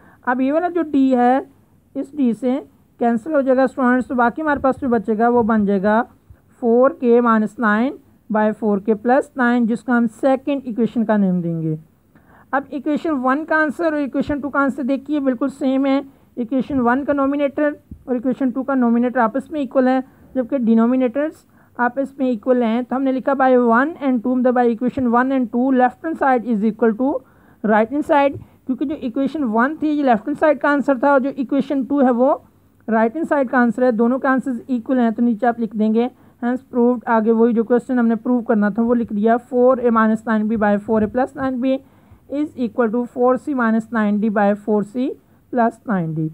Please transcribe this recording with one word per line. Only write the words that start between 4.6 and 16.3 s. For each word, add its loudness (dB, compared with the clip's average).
जो -4
बचेगा 0
वो 2
बन 0
जाएगा 0
four 2
k 4
minus 0
nine 0
by 0
four -2
के 0
प्लस 0
नाइन, 2
जिसको -2
हम 2
second -2
equation -2
का 0
name 2
देंगे। -4
अब -2
equation -4
one -2
का -2
answer -2
और -2
equation -4
two -6
का -4
answer -2
देखिए -4
बिल्कुल -2
same -2
है। 0